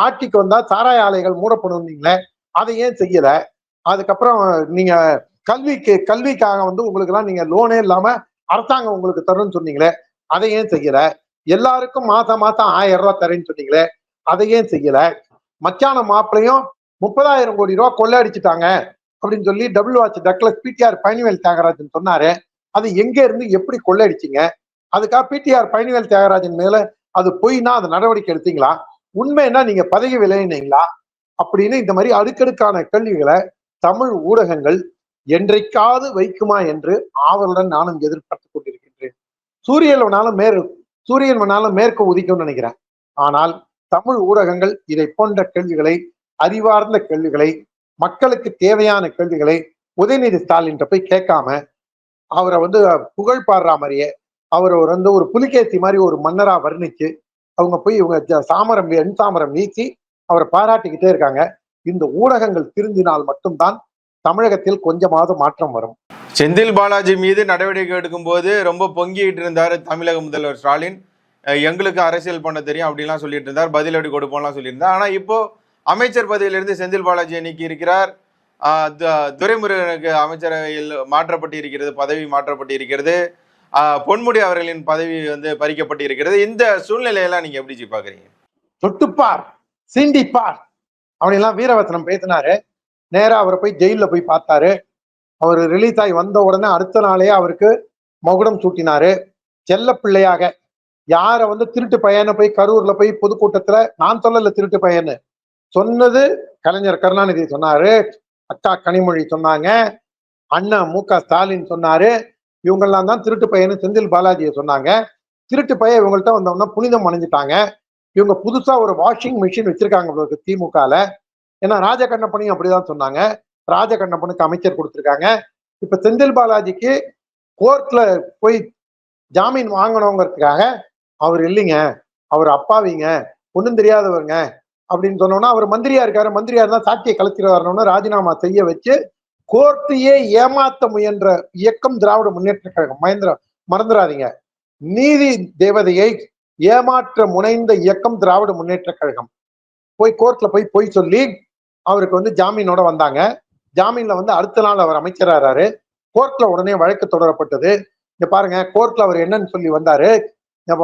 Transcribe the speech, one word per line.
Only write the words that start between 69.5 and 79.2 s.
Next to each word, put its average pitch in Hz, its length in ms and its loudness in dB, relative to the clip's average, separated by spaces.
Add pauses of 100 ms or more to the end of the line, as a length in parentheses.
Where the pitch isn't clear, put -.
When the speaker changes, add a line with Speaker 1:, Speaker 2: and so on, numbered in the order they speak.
Speaker 2:
தமிழக 165 400 -6
முதல்வர் 147 360 -8
ஸ்டாலின். 160 400 -4 (460)
"அஹ், 143 180 -2
எங்களுக்கு 180 400 -2
அரசியல் 170 400 -4
பண்ண 156 200 -8
தெரியும்" 151 260 -6
அப்படிலாம் 151 340 -8
சொல்லிட்டு 143 260 -10
இருந்தார், 156 240 -4
"பதிலடி 156 380 -2
கொடுப்போம்லாம்" 143 460 -6
சொல்லியிருந்தார். 139 400 -4
ஆனா 202 120 -2
இப்போ 196 300 -4 (480)
அமைச்சர் 214 460 -2
பதவியிலிருந்து 196 440 -4
செந்தில் 180 320 -6
பாலாஜியை 170 340 -2
நீக்கி 165 220 -12
இருக்கிறார். 175 480 -2 (500)
ஆஹ், 156 280 -2
து-, 151 460 -4